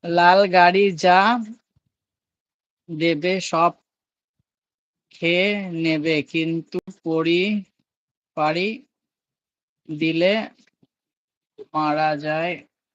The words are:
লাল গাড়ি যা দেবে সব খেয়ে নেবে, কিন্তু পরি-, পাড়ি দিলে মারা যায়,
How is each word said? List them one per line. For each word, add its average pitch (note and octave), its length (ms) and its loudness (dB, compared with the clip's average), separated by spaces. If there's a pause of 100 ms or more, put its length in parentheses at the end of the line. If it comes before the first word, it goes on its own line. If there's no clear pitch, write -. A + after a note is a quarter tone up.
লাল F3 440 4
গাড়ি F3+ 460 4
যা F3+ 260 4 (1700)
দেবে E3 520 -2
সব E3+ 300 0 (1400)
খেয়ে F3 360 0 (280)
নেবে, D#3+ 480 -2
কিন্তু E3 540 -4 (200)
পরি-, F3 680 -2 (720)
পাড়ি D#3+ 320 -2 (1200)
দিলে D#3+ 440 0 (1400)
মারা D#3 480 -2
যায়, D#3 360 -4 (420)